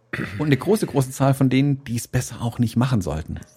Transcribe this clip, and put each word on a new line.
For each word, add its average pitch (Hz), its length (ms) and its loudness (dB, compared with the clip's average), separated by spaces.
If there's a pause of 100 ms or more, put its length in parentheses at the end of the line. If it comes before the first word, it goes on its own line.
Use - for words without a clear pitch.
(380)
und 151 80 -2
eine 139 120 4
große, 214 280 2
große 131 260 0
Zahl 135 220 2
von 131 160 2
denen, 135 360 2
die 117 100 -4
es - 120 -6
besser 123 340 -4
auch 120 180 -4
nicht 117 160 0
machen 120 260 2
sollten. 78 380 -6 (180)